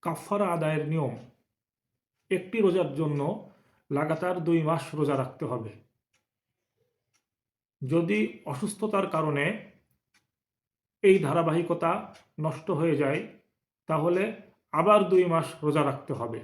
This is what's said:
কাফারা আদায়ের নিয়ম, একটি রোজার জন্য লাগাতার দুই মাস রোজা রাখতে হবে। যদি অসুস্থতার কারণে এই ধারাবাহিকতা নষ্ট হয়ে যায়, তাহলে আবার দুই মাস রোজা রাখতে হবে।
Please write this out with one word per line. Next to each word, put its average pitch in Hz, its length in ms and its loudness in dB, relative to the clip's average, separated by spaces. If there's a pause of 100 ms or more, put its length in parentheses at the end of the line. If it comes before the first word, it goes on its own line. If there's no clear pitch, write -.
কাফারা 196 520 -2
আদায়ের 156 360 -2
নিয়ম, 147 220 -2 (1160)
একটি 185 300 -4
রোজার 175 280 4 (100)
জন্য 147 220 -2 (680)
লাগাতার 160 460 -2 (120)
দুই 170 120 4 (100)
মাস 165 140 0 (160)
রোজা 151 220 2
রাখতে 131 240 -6
হবে। 113 260 -6 (2000)
যদি 170 380 0 (320)
অসুস্থতার 208 640 -2
কারণে 151 300 0 (1600)
এই 196 120 10 (100)
ধারাবাহিকতা 165 680 0 (480)
নষ্ট 151 320 -4
হয়ে 160 300 2
যায়, 147 200 0 (680)
তাহলে 170 340 2 (500)
আবার 196 260 6 (120)
দুই 185 120 6 (100)
মাস 165 140 0 (180)
রোজা 151 240 2
রাখতে 135 240 -6
হবে। 113 300 -6